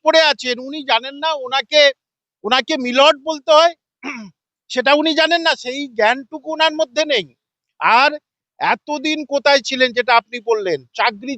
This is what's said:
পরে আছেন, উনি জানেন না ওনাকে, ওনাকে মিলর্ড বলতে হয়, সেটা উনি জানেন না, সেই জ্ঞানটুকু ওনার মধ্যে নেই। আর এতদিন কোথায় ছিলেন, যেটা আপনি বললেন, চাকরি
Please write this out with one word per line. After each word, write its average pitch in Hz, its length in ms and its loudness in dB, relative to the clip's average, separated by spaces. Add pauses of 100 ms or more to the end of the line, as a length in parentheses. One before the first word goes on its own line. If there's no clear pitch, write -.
পরে 320 180 4
আছেন, 254 380 0
উনি 277 240 -10
জানেন 262 320 -2
না 311 180 -4
ওনাকে, 277 580 2 (520)
ওনাকে 254 340 2
মিলর্ড 269 460 0
বলতে 311 280 -4
হয়, 330 240 4 (960)
সেটা 254 240 0
উনি 302 220 0
জানেন 320 260 0
না, 330 140 0
সেই 269 320 -8
জ্ঞানটুকু 254 640 -4
ওনার 311 220 0
মধ্যে 302 320 -4
নেই। 202 300 -4 (440)
আর 240 320 4 (480)
এতদিন 294 680 -4
কোথায় 277 400 2
ছিলেন, 254 280 -2
যেটা 240 240 2
আপনি 233 220 -4
বললেন, 202 540 -2
চাকরি 233 440 -4